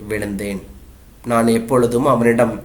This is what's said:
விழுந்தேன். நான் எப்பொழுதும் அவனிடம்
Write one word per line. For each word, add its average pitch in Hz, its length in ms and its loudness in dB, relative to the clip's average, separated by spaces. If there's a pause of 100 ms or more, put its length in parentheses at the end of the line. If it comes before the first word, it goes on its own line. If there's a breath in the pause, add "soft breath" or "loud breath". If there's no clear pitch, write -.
விழுந்தேன். 101 520 -6 (640)
நான் 117 240 2
எப்பொழுதும் 120 580 2
அவனிடம் 120 480 2 (100)